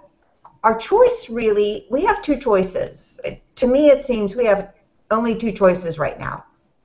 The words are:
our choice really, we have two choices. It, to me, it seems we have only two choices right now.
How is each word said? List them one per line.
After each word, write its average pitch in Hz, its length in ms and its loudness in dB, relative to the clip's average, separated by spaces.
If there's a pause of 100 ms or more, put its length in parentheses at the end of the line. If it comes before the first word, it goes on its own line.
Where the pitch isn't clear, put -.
(640)
our 220 140 0
choice - 520 2
really, 214 600 -2
we 285 160 -2
have 427 160 0
two 285 160 -2
choices. - 880 -4
It, - 180 -10 (140)
to 254 120 0
me, 285 220 6
it 262 160 4
seems 214 300 -2
we 240 100 0
have 196 280 0 (380)
only 226 240 0
two 226 160 -4
choices 175 460 0
right - 220 -6
now. - 260 -10 (400)